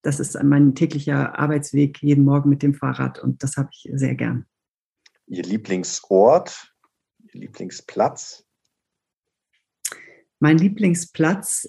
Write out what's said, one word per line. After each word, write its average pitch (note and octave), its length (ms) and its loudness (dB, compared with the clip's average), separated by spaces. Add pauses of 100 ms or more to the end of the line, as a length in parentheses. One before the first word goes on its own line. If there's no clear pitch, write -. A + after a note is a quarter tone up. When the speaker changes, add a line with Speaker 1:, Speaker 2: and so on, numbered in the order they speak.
Speaker 1:
das C#3+ 160 -4
ist - 240 -6
mein C#3+ 320 6
täglicher C#3+ 640 -2
Arbeitsweg C#3+ 640 -2
jeden C#3+ 200 4
Morgen C#3+ 280 4
mit C#3 100 2
dem C#3+ 140 2
Fahrrad C3 420 -4
und C3 240 -4
das C#3 160 -6
habe C3+ 140 -4
ich - 240 -20
sehr C3+ 180 -2
gern. B2 320 -6 (800)
Speaker 2:
Ihr F2 180 -10
Lieblingsort, G2+ 1300 0 (640)
Ihr - 80 -18
Lieblingsplatz? - 1040 -8 (2000)
Speaker 1:
Mein D#3 160 6
Lieblingsplatz, F#3+ 1120 -2